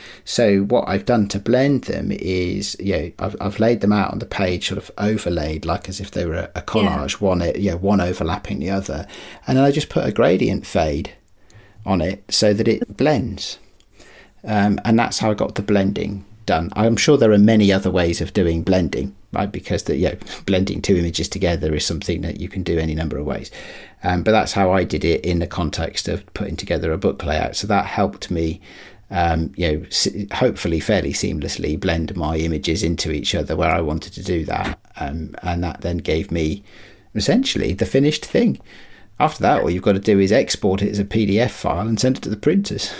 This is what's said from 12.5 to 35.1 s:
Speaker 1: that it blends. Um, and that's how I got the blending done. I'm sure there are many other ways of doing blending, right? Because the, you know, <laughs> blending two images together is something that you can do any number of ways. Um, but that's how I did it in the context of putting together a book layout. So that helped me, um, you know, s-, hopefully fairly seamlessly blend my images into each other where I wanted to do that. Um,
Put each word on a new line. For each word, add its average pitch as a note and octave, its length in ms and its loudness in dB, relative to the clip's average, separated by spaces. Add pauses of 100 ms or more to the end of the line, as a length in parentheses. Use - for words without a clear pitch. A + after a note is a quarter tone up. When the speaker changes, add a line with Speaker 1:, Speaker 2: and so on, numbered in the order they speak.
Speaker 1:
that G#2+ 140 2
it - 300 0
blends. C#3 600 0 (880)
Um, G#2 420 2
and A2+ 140 4
that's A#2 200 0
how A2 120 2
I - 20 2
got G#2 220 -2
the G2+ 80 -4
blending G2 600 0 (220)
done. E2+ 300 0
I'm A2+ 220 4
sure D3 200 6
there A2+ 140 6
are G#2 60 8
many G#2 340 8
other F#2+ 180 2
ways E2+ 320 2
of E2 120 -6
doing E2 300 2
blending, E2+ 520 0 (160)
right? G2+ 200 -2
Because F2+ 320 -4
the, D2+ 120 -2
you D#2 140 2
know, - 80 -8 (120)
<laughs> - 160 -14
blending F#2 360 0
two F#2+ 160 2
images E2+ 320 -2
together E2+ 440 0
is D2 120 -2
something E2 360 -4
that - 200 -6
you F2 80 -8
can - 140 -6
do E2+ 140 -2
any D#3+ 160 -2
number - 240 -4
of D2 80 -6
ways. - 240 -6 (540)
Um, F2+ 200 0
but A2 100 4
that's G#2+ 180 2
how F#2+ 220 2
I F#2+ 100 2
did D#2 220 -2
it E2 180 2
in F2 160 0
the E2 80 -2
context - 600 -4
of E2+ 240 -4
putting E2+ 240 -6
together E2+ 340 -2
a D#2+ 60 0
book - 280 -2
layout. D2+ 300 -2
So - 120 -4
that G2+ 180 2
helped - 440 -2
me, E2 300 -2 (500)
um, E2 460 0
you E2+ 160 0
know, D2+ 160 -2
s-, - 220 -2 (240)
hopefully E2+ 480 0
fairly D#2+ 320 0
seamlessly D#2 680 -4
blend E2 380 -2
my E2 180 -2
images D#2+ 480 -2
into E2 300 -2
each D2 200 -2
other D2+ 220 -2
where D#2+ 160 2
I E2+ 80 2
wanted D#2 360 -2
to - 80 -12
do E2+ 200 -2
that. - 340 -4 (220)
Um, D2+ 340 -8 (100)